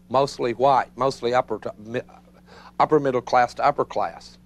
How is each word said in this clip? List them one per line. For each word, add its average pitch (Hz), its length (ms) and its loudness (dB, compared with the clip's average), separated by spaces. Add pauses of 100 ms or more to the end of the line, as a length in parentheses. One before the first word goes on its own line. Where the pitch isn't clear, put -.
mostly 131 460 -2
white, 127 420 2
mostly 123 380 -2
upper 120 240 -2
to, 107 200 -10
mi-, 113 220 -8 (800)
upper 151 180 4
middle 131 220 0
class 123 340 0
to 113 100 -4
upper 135 200 0
class. - 600 -8